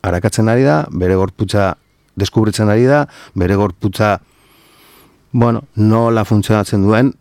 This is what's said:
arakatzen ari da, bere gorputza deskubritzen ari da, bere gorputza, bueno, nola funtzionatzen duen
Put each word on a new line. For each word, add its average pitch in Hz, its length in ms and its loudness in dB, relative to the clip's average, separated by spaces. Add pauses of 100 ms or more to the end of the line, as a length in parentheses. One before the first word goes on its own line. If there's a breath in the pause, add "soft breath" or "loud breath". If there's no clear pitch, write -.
arakatzen 104 440 -2
ari 123 160 2
da, 151 260 0
bere 90 260 0
gorputza 98 560 -2 (460)
deskubritzen 107 500 0
ari 113 160 2
da, 143 200 2 (280 loud breath)
bere 95 260 0
gorputza, 101 600 -2 (1120 soft breath)
bueno, 117 340 0 (100)
nola 113 500 2
funtzionatzen 104 600 0
duen 113 360 2